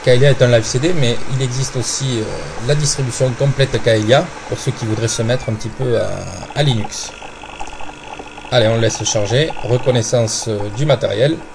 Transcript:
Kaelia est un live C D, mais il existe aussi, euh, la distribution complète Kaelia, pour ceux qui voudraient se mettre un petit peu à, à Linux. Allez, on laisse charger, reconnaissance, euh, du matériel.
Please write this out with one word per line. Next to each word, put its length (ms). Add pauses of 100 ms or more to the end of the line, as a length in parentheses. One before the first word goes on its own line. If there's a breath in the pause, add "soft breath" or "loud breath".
Kaelia 240
est 140
un 60
live 160
C 140
D, 140
mais 240 (200)
il 60
existe 340
aussi, 440
euh, 40 (420)
la 80
distribution 640
complète 440
Kaelia, 440 (240)
pour 80
ceux 140
qui 120
voudraient 240
se 140
mettre 260
un 60
petit 160
peu 280
à, 120 (440)
à 80
Linux. 500 (1400)
Allez, 180
on 80
laisse 280
charger, 460 (120)
reconnaissance, 840
euh, 100 (180)
du 80
matériel. 540 (160)